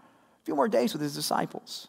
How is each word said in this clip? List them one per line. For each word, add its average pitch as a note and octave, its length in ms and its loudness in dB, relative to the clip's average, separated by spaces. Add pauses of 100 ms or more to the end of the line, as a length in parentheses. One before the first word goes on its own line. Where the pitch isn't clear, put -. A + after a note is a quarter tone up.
(440)
few - 120 -2
more C4+ 120 4
days A3+ 240 4
with D3 100 -4
his D3 140 -2
disciples. - 720 -4